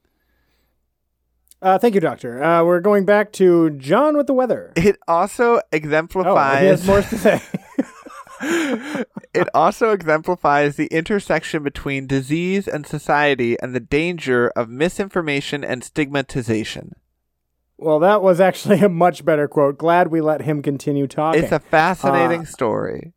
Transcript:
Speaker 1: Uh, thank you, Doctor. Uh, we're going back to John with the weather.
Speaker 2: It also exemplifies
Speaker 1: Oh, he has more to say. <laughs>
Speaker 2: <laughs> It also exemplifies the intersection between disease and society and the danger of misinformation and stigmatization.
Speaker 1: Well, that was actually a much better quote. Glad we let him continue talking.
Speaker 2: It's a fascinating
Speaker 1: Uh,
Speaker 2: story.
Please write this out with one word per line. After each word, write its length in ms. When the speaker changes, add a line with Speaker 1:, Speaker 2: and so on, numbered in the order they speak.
Speaker 1:
Uh, 160
thank 160
you, 60
Doctor. 420
Uh, 220
we're 160
going 260
back 280
to 360
John 460
with 100
the 80
weather. 420
Speaker 2:
It 220
also 520
exemplifies 840
Speaker 1:
Oh, 40
he 60
has 200
more 160
to 160
say. 280
<laughs> 60
Speaker 2:
<laughs> 640
It 220
also 360
exemplifies 840
the 100
intersection 800
between 420
disease 600
and 180
society 720
and 140
the 60
danger 720
of 140
misinformation 960
and 180
stigmatization. 1120
Speaker 1:
Well, 240
that 220
was 180
actually 400
a 80
much 360
better 240
quote. 300
Glad 340
we 80
let 220
him 200
continue 460
talking. 340
Speaker 2:
It's 100
a 60
fascinating 840
Speaker 1:
Uh, 20
Speaker 2:
story. 720